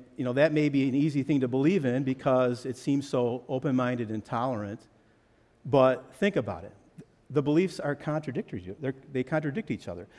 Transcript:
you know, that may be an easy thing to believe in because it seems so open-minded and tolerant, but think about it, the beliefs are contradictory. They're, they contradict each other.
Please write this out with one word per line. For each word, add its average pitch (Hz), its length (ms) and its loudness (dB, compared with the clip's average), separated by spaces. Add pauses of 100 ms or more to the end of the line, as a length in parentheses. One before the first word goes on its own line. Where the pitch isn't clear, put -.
(160)
you 135 80 -4
know, 123 80 -2
that 147 200 4
may 151 160 4
be 139 200 2
an 123 60 0
easy 143 280 2
thing 143 180 2
to 127 80 0
believe 143 360 2
in 127 180 0
because 127 640 0
it 127 100 -8
seems 139 320 -2
so 123 400 -2
open-minded 127 600 -2
and 107 140 -6
tolerant, 113 560 -4 (840)
but 127 520 4
think 196 180 2
about 98 300 -4
it, 104 80 -16 (600)
the 147 80 2
beliefs 147 380 2
are 147 140 -2
contradictory. 123 840 -6
They're, 135 140 -4 (180)
they 131 120 -2
contradict 156 460 -4
each 107 180 -8
other. 90 180 -10 (120)